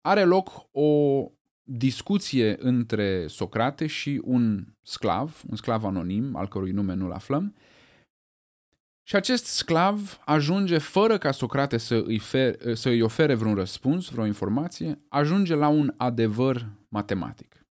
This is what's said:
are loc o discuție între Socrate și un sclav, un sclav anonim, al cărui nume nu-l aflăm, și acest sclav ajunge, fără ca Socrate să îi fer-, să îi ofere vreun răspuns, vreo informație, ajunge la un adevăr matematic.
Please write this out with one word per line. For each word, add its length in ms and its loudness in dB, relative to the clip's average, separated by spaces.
are 220 4
loc 260 4
o 500 4
discuție 960 0
între 680 0
Socrate 600 -2
și 360 -4
un 580 0
sclav, 680 -4
un 60 -8
sclav 280 -2
anonim, 520 -4
al 120 -6
cărui 240 -6
nume 220 -2
nu-l 180 -4
aflăm, 440 -4
și 80 -4
acest 300 2
sclav 800 0
ajunge, 520 2
fără 400 2
ca 140 0
Socrate 460 -2
să 280 0
îi 140 -2
fer-, 560 0
să 140 -2
îi 120 4
ofere 320 4
vreun 220 0
răspuns, 540 -2
vreo 160 -4
informație, 840 -4
ajunge 460 2
la 120 2
un 300 2
adevăr 720 0
matematic. 760 -8